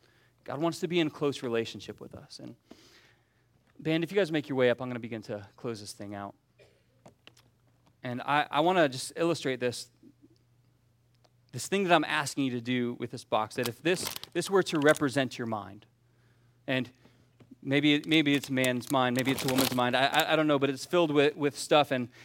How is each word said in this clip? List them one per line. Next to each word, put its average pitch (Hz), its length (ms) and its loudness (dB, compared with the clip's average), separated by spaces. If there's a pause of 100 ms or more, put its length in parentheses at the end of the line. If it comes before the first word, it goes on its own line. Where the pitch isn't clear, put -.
(440)
God 131 160 -6
wants 165 200 -2
to 185 80 -4
be 175 120 0
in 151 100 0
close 143 320 -4
relationship 113 580 -4
with 123 140 -16
us. - 260 -18
And - 140 -16 (1300)
band, 160 240 0
if 160 80 -10
you 196 40 0
guys 185 140 2
make 156 180 -2
your 135 80 -4
way 123 140 4
up, 117 100 0
I'm 127 80 -8
gonna 123 120 -8
begin 113 220 -10
to 104 240 -10 (100)
close 117 240 -8
this 104 120 -16
thing 104 220 -14
out. 101 200 -12 (1700)
And 123 180 -6
I, 143 280 2
I 143 100 0
wanna 170 280 4
just 127 280 -8
illustrate 151 420 -2
this, 123 300 -4 (1600)
this 123 160 -10
thing 196 180 0
that 175 80 4
I'm 156 120 6
asking 151 400 -2
you 127 80 -2
to 123 80 -4
do 120 340 -2
with 120 160 -8
this 127 140 -14
box, 107 320 -2
that 120 120 -2
if - 140 -10
this, 175 260 0 (240)
this 170 160 -2
were 196 160 4
to 170 140 -2
represent 139 600 2
your 120 100 -6
mind, 104 380 -8 (840)
and 131 200 0 (760)
maybe, 147 440 2
maybe 151 280 4
it's 135 140 -2
a 139 40 -4
man's 127 400 0
mind, 123 240 2
maybe 131 160 0
it's - 120 -4
a 135 40 0
woman's 127 260 2
mind, 123 220 2
I, 131 100 4
I, 156 260 2
I 156 40 4
don't 156 100 2
know, 147 120 4
but 135 120 2
it's 131 140 -6
filled 175 280 2
with, 143 240 4
with 147 200 -2
stuff. 147 360 2
And 123 160 -2 (160)